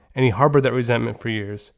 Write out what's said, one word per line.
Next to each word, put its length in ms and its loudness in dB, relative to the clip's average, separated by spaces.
and 100 0
he 60 4
harbored 320 4
that 100 0
resentment 480 -2
for 100 -6
years. 480 -8